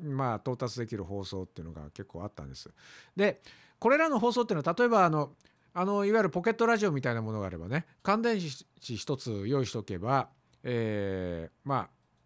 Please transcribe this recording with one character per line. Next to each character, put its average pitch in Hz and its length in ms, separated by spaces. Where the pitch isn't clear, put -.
ま 135 320
あ、 - 40
到 123 180
達 120 240
で 117 80
き 117 80
る 101 80
放 98 220
送 95 180
っ 90 40
て - 140
い - 20
う 80 40
の 82 60
が 78 180
結 98 140
構 82 180
あ - 40
っ - 60
た 78 100
ん 69 60
で 65 60
す。 - 140
で、 196 260
こ 226 100
れ 277 80
ら 320 120
の 269 100
放 240 120
送 240 120
っ - 20
て 220 80
い 175 40
う 147 40
の - 40
は、 165 120
例 247 80
え - 20
ば 214 180
あ 170 40
の、 151 220
あ 180 120
の、 202 200
い 202 60
わ 220 60
ゆ 220 60
る 185 60
ポ 180 120
ケ 220 100
ッ - 20
ト 226 120
ラ 226 120
ジ 214 100
オ 175 40
み 139 100
た 131 100
い 120 40
な 113 60
も 110 100
の 107 100
が 98 60
あ - 20
れ 87 80
ば 82 100
ね、 139 180
乾 208 180
電 226 160
池 143 580
一 127 220
つ 104 300
用 135 160
意 - 20
し - 60
と 110 120
け 95 140
ば、 123 320
え 98 840
ー、 - 20
ま 139 120
あ、 117 140